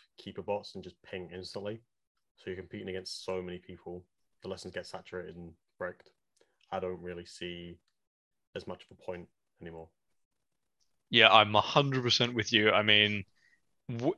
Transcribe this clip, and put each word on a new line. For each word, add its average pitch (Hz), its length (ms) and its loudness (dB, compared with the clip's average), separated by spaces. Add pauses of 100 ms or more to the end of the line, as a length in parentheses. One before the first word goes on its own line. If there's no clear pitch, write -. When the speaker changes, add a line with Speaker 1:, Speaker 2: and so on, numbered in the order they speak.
(180)
Speaker 1:
Keeper 98 240 -12
bots 101 320 -6
and 92 80 -12
just 87 220 -16
ping 90 280 -12
instantly. 101 480 -10 (560)
So - 140 -20
you're 90 60 -8
competing 98 320 -12
against 92 360 -10
so 92 160 -4
many 90 180 -10
people, 90 460 -16 (380)
the 95 60 -12
lessons 92 260 -10
get 90 120 -10
saturated 87 500 -12
and 85 160 -16 (260)
bricked. 90 320 -10 (600)
I 95 80 -2
don't 90 200 -6
really 87 260 -10
see 87 520 -12 (760)
as 92 100 -10
much 90 240 -12
of - 80 -20
a - 40 -20
point 87 260 -10 (320)
anymore. 82 280 -14 (1200)
Speaker 2:
Yeah, 113 200 8
I'm 104 240 6
a 104 60 8
hundred 135 420 2
percent 120 320 2
with 113 180 -2
you. 107 180 6
I 98 120 6
mean, 104 420 4 (640)
w-, 123 300 -2